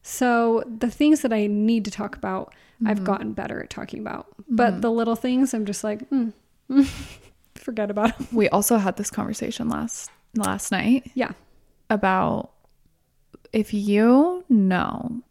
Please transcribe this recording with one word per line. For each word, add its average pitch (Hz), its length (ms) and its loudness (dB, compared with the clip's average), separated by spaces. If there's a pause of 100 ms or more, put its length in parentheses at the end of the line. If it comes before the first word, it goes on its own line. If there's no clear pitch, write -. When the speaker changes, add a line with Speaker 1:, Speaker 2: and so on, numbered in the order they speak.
Speaker 1:
So 233 640 2
the 233 240 -4
things 294 320 4
that 233 120 0
I 208 140 2
need 214 380 2
to 208 60 -6
talk - 240 -8
about, - 380 -6 (320)
I've 214 120 2
Speaker 2:
Mm-hmm. 190 80 -4
Speaker 1:
gotten 208 280 -2
better - 280 -8
at - 80 -14
talking - 300 -12
about. - 280 -10 (220)
But 233 240 2
Speaker 2:
Mm-hmm. 180 80 -6
Speaker 1:
the 233 100 0
little 233 240 0
things, 254 380 0
I'm 220 120 -4
just 202 180 -6
like, 214 280 -6
"Mm, 240 200 0 (380)
mm, 269 160 6 (360)
<laughs> - 340 -20
forget 214 340 -6
about 208 300 0
'em." - 120 -8
Speaker 2:
We 226 180 2
also 208 280 2
had 190 200 0
this 202 120 -6
conversation - 580 -6
last, - 420 -6 (260)
last 196 360 -2
night. 240 440 2
Speaker 1:
Yeah. 254 160 -2 (580)
Speaker 2:
About 190 600 0 (1000)
if 220 220 -2
you 233 720 4
know, 214 840 2